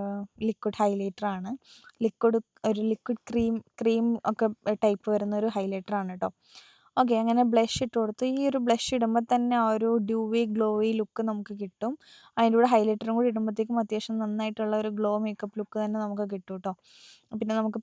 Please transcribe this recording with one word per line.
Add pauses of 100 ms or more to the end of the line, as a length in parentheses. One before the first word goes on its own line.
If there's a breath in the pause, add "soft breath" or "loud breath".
(400)
ലിക്വിഡ്
ഹൈലൈറ്റർ
ആണ്. (500 soft breath)
ലിക്വിഡ്, (260)
ഒരു
ലിക്വിഡ്
ക്രീം, (120)
ക്രീം
ഒക്കെ (260)
ടൈപ്പ്
വരുന്ന
ഒരു
ഹൈലൈറ്റർ
ആണ്
ട്ടോ. (680 soft breath)
ഓക്കെ,
അങ്ങനെ
ബ്ലഷ്
ഇട്ട്
കൊടുത്തു.
ഈ
ഒരു
ബ്ലഷ്
ഇടുമ്പോ
തന്നെ
ആ
ഒരു
ഡ്യൂവി,
ഗ്ലോയി
ലുക്ക്
നമുക്ക്
കിട്ടും. (440 soft breath)
അതിൻ്റെ
കൂടെ
ഹൈലൈറ്ററും
കൂടി
ഇടുമ്പോഴത്തേക്കും
അത്യാവശ്യം
നന്നായിട്ടുള്ള
ഒരു
ഗ്ലോ
മേക്കപ്പ്
ലുക്ക്
തന്നെ
നമുക്ക്
കിട്ടും
ട്ടോ. (600 soft breath)
പിന്നെ
നമുക്ക്